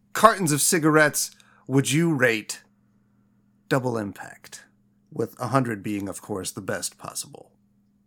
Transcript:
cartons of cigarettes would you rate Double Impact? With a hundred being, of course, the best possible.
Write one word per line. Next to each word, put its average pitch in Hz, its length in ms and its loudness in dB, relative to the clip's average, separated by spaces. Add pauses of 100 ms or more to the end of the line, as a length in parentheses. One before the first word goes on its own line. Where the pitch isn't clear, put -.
(140)
cartons 196 380 4
of 147 100 2
cigarettes 156 680 2 (400)
would 131 200 2
you 165 220 2
rate 117 500 0 (1040)
Double 127 280 0
Impact? - 680 -12 (480)
With 117 260 -6
a 123 80 -8
hundred 117 360 0
being, 101 260 -6
of 90 120 -10
course, 95 300 -8
the 110 100 -12
best 92 360 -8
possible. - 540 -14 (560)